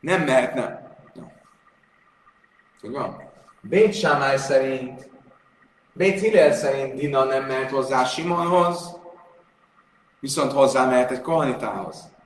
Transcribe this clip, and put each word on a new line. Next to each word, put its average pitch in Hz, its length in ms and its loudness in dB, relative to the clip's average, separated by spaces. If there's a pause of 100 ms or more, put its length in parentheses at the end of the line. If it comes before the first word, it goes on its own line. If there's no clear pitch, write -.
nem 170 220 0
mehetne. 127 720 -2 (1800)
Hogy 107 100 -14
van? 127 400 -10 (300)
Bét 196 340 4
Sámály 139 420 0
szerint, 131 760 -2 (840)
Bét 190 280 0
Hillel 190 320 6
szerint 135 420 -2
Dina 139 300 0
nem 135 200 -2
mehet 131 260 -4
hozzá 127 340 0
Simonhoz, 175 960 0 (1200)
viszont 135 320 -2
hozzá 135 340 4
mehet 127 240 2
egy 127 100 -6
kohanitához. 123 920 -4 (160)